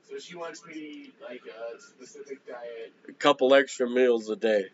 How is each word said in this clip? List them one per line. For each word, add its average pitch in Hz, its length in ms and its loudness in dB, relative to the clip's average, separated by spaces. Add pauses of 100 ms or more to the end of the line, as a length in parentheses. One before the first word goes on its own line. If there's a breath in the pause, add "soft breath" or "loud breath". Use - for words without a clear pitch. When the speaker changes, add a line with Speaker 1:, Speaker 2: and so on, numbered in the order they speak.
Speaker 1:
So - 100 -12
she 175 180 -16
wants 165 280 -12
me 160 100 -20
to 156 60 -10
eat, 143 400 -16
like, 127 260 -14
a 113 360 -12
specific 135 640 -16
diet. 120 460 -12 (160)
Speaker 2:
A - 40 -16
couple 135 420 4
extra 131 360 4
meals 120 400 4
a 107 60 -2
day. 104 380 2